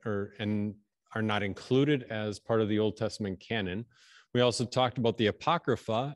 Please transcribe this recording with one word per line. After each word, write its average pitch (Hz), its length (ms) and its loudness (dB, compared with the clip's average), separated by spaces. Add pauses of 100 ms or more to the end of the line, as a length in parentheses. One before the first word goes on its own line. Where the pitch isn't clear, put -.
or, 101 340 -4
and 104 360 -2 (380)
are 110 80 -2
not 104 220 0
included 131 680 2
as 107 300 -4
part 113 220 2
of 104 80 2
the 107 100 2
Old 107 180 0
Testament 104 420 -4
canon. 104 460 -4 (480)
We 123 80 4
also 123 240 2
talked 127 320 0
about 113 200 2
the 110 100 4
Apocrypha 127 880 -2